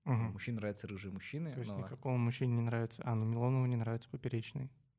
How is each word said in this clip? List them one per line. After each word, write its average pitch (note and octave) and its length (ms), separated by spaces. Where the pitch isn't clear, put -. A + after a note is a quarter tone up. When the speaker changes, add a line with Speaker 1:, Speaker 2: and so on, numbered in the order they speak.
Speaker 1:
Мгм. A2+ 280
Speaker 2:
Мужчинам A2 280
нравятся G#2 260
рыжие G2 260
мужчины, C#3+ 400
Speaker 1:
То B2+ 80
есть A#2 100
Speaker 2:
но G2+ 80
Speaker 1:
никакому B2+ 400
мужчине A#2+ 380
не A#2 60
нравится, A#2 420
а, A#2+ 100
ну, A2 100
Милонову B2 420
не B2 100
нравится A#2 320
поперечный. B2+ 600